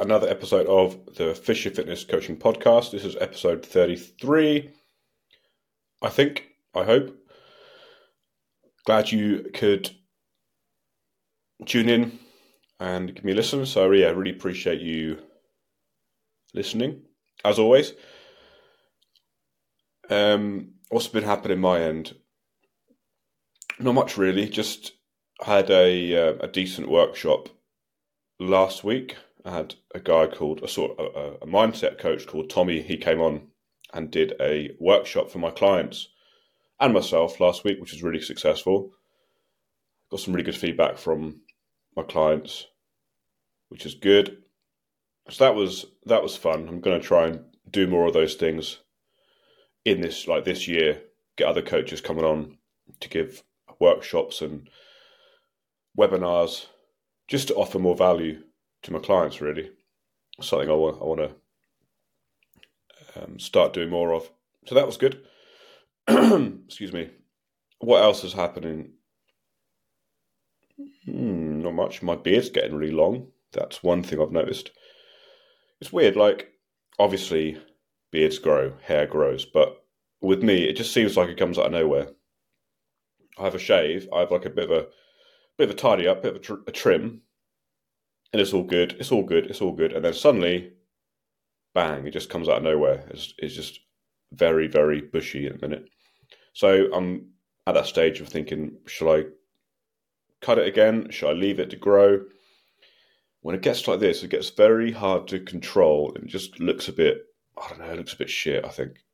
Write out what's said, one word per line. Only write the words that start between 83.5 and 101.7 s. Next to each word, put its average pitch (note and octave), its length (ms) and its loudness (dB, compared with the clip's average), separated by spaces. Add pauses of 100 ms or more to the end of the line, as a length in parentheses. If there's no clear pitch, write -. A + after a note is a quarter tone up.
a - 20 -8
shave, F2 560 -4
I F2 60 0
have, F2 100 -4
like, F2 160 -2
a F2 40 -8
bit E2+ 200 -6
of D#2+ 140 0
a, - 20 -14 (720)
bit B2 120 0
of G#2 40 -10
a - 40 -12
tidy G2 280 0
up, F#2+ 160 0
bit B2 140 -6
of - 0 -
a - 80 -18
tr-, G#2 220 -12
a - 40 -12
trim, A2 520 0 (1080)
and G#2+ 120 2
it's F#2+ 100 0
all F2+ 120 0
good, F2 340 0
it's - 120 -12
all A2 120 2
good, E2 240 0
it's - 160 -10
all F2+ 100 -2
good, D#2+ 220 -2
and D#2+ 100 -4
then E2+ 80 0
suddenly, F2+ 600 2 (1000)
bang, D2+ 320 -2
it D2 40 -10
just D#2+ 180 -10
comes E2+ 180 -8
out C#2 120 2
of - 40 -4
nowhere. D2 460 0
It's, - 300 -16
it's C#2+ 160 -10
just - 260 -16 (520)
very, D#2+ 340 2
very D2+ 340 2
bushy D2 460 -6
at C2+ 120 -10
the C#2+ 80 -8
minute. D2 220 -10 (640)
So G2 400 4
I'm F2+ 380 -4 (360)
at F2+ 60 2
that D2 140 2
stage E2 340 0
of D2+ 80 -16
thinking, D2+ 480 -8 (100)
shall D#2+ 240 0
I D#2 140 4 (1200)
cut A#2 160 4
it E2+ 80 2
again? A2 420 4
Shall D2+ 220 -2
I - 20 0
leave F#2+ 260 0
it - 120 -4